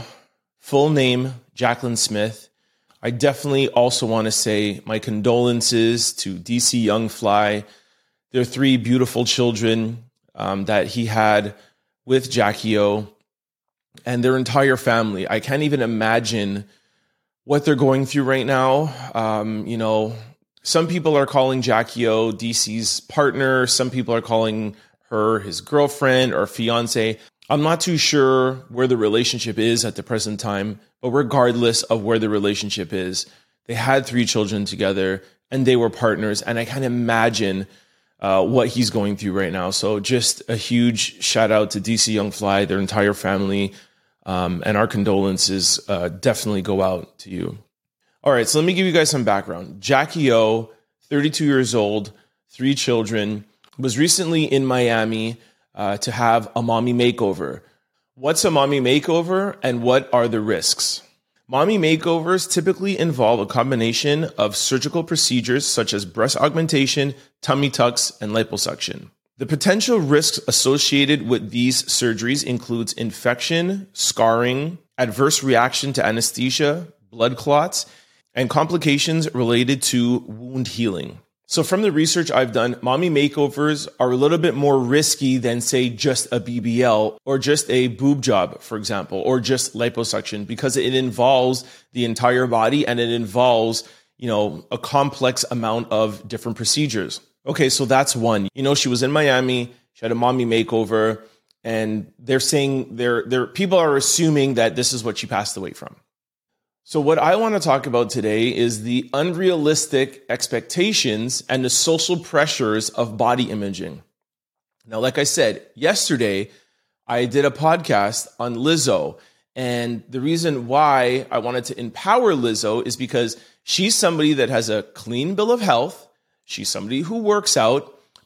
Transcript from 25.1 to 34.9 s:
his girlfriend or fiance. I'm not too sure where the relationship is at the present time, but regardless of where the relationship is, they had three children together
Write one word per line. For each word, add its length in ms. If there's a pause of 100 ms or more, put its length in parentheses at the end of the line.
his 220
girlfriend 680
or 140
fiance. 720 (320)
I'm 140
not 180
too 160
sure 560 (160)
where 180
the 100
relationship 600
is 260
at 120
the 80
present 360
time, 400 (220)
but 80
regardless 720
of 220
where 160
the 100
relationship 640
is, 320 (400)
they 80
had 320
three 220
children 380
together 580 (260)